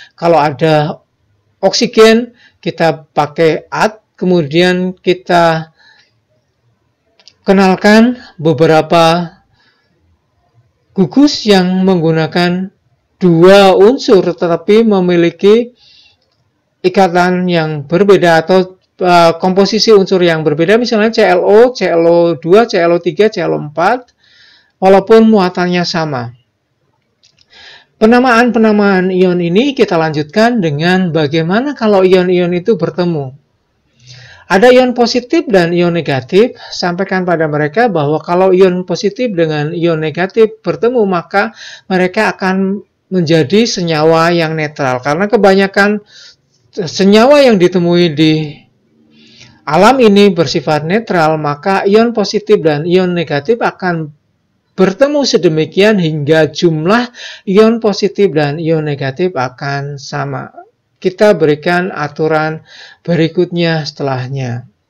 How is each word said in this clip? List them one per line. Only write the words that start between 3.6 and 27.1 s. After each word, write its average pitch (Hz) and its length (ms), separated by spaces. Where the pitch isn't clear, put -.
at, 175 320
kemudian 180 800
kita 170 720
kenalkan 208 720
beberapa 160 960
gugus 277 480
yang 185 400
menggunakan 175 880
dua 185 560
unsur 196 560
tetapi 175 480
memiliki 190 960
ikatan 180 640
yang 156 400
berbeda 170 560
atau, 185 400
eh, 170 400
komposisi 190 560
unsur 190 320
yang 165 160
berbeda, 165 400
misalnya 226 320
C 226 160
L 180 160
O, 214 240
C 226 160
L 170 160
O 170 160
dua, 175 320
C 220 160
L 170 160
O - 0
tiga, 185 320
C 214 160
L 156 80
O 151 80
empat, 180 480
walaupun 196 480
muatannya 180 560
sama. 139 480